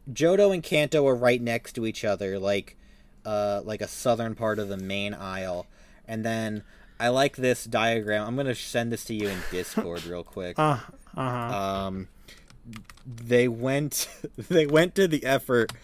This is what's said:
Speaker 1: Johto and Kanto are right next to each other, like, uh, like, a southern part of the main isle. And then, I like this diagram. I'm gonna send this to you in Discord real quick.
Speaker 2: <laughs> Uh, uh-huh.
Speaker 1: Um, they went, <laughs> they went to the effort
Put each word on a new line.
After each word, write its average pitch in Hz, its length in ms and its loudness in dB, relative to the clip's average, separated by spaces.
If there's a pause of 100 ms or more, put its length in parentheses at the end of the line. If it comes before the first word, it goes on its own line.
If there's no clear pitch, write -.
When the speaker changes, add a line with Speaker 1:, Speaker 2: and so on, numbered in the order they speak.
(120)
Speaker 1:
Johto 190 420 4
and 170 100 -4
Kanto 151 440 2
are 127 80 6
right 123 260 4
next 117 320 -2
to 113 120 -4
each 110 180 -4
other, 98 360 0
like, 98 360 0 (500)
uh, 104 380 -2
like, 104 180 -6
a 101 60 -4
southern 113 480 0
part 107 240 0
of 101 100 -4
the 98 80 -4
main 98 360 -4
isle. 92 540 -6 (400)
And 110 180 -6
then, 110 380 -4 (360)
I 120 100 2
like 135 280 2
this 127 280 0
diagram. 110 640 0
I'm 120 80 -6
gonna 135 200 -2
send 117 360 -4
this 110 140 -6
to 117 80 -8
you 107 160 -2
in 95 80 -4 (140)
Discord 87 540 -4
real 87 180 -8
quick. 90 380 -8
Speaker 2:
<laughs> 156 60 4 (500)
Uh, 131 40 -6
uh-huh. 123 360 -4 (300)
Speaker 1:
Um, 95 200 -8 (1000)
they 120 420 2
went, 131 600 -2 (200)
<laughs> - 100 0
they 156 300 4
went 160 280 4
to 196 120 6
the 143 180 0
effort 127 460 2 (120)